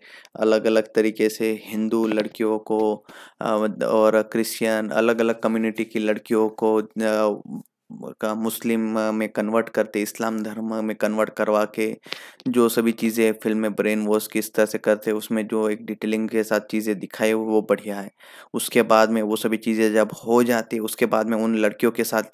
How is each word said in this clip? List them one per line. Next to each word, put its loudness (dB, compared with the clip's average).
अलग-अलग 2
तरीके 2
से -2
हिंदू 0
लड़कियों -2
को, -2
अ, 0
और 4
क्रिश्चियन, -2
अलग-अलग 2
कम्युनिटी -2
की -6
लड़कियों 0
को, 2
अ, -2
का -8
मुस्लिम -2
में -2
कन्वर्ट -2
करते, -2
इस्लाम -4
धर्म -6
में -4
कन्वर्ट 0
करवा 0
के -4
जो 4
सभी 2
चीज़ें 2
फिल्म -2
में -2
ब्रेन 0
वॉश 2
किस -4
तरह 4
से -6
करते, 0
उसमें -4
जो -2
एक -6
डिटेलिंग -4
के 0
साथ 0
चीज़ें -4
दिखाई -2
हुई, 0
वो 4
बढ़िया -4
है। -12
उसके 0
बाद 6
में 0
वो 0
सभी -2
चीज़ें 0
जब 4
हो 4
जाती 0
है, -4
उसके -2
बाद 0
में 0
उन 0
लड़कियों 2
के -4
साथ 0